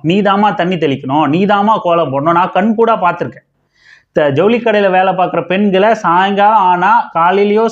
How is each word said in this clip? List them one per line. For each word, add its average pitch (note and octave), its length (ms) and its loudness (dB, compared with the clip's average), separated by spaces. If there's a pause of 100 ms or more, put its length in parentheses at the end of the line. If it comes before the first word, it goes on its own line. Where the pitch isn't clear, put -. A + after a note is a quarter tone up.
நீதாம்மா G3 520 0
தண்ணி F3+ 220 -2
தெளிக்கணும், C#3+ 540 -2
நீதாம்மா G3+ 480 0
கோலம் E3+ 340 -2
போடணும். C#3+ 200 -2
நான் F3 200 0
கண் G#3 220 0
கூட A3+ 200 2
பார்த்திருக்கேன். F3 520 -4 (680)
த-, D3 200 0
ஜவுளி G3+ 260 2
கடையில G#3 320 0
வேலை F#3 220 2
பார்க்குற F3 340 -4
பெண்களை F#3+ 480 0
சாயங்காலம் G3 640 0
ஆனா, F3+ 560 0
காலையிலயோ G3+ 560 0